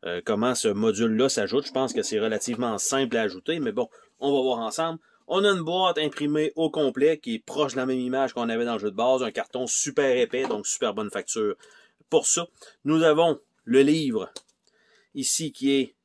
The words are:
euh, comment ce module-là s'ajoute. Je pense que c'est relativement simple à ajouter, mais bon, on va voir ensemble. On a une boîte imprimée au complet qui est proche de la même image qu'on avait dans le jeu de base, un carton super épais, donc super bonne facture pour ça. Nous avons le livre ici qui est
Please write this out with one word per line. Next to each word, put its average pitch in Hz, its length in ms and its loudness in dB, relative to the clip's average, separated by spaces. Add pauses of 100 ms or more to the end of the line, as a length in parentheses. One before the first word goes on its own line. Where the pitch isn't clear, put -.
euh, 87 220 -6
comment 110 280 0
ce 117 140 -2
module-là 110 600 2
s'ajoute. 123 360 -2
Je - 60 -14
pense 131 220 -2
que 117 80 -2
c'est 107 180 -2
relativement 110 580 -2
simple 131 380 -2
à 113 60 2
ajouter, 107 400 -4
mais 120 100 -2
bon, 117 160 -2 (320)
on 139 160 0
va 131 60 2
voir 127 180 0
ensemble. 160 400 -4 (280)
On 190 180 0
a 208 40 6
une 185 140 0
boîte 175 340 0
imprimée 151 600 0
au 160 120 2
complet 143 500 2
qui 117 160 -6
est 110 40 -6
proche 139 320 -4
de 123 60 -6
la 131 80 -2
même 131 160 -2
image 127 320 -2
qu'on 117 160 -4
avait 117 160 -2
dans 120 80 -2
le 107 60 -4
jeu 104 120 -4
de 95 60 -10
base, 127 260 2
un 110 80 -4
carton 123 340 -6
super 135 520 0
épais, 127 260 0
donc 110 240 -4
super 110 260 -2
bonne 104 180 -6
facture 101 440 -4 (540)
pour - 180 4
ça. 175 220 0 (340)
Nous 156 200 2
avons 160 360 4 (240)
le 127 180 6
livre 139 480 2 (840)
ici 139 400 -4
qui 139 180 0
est 135 340 0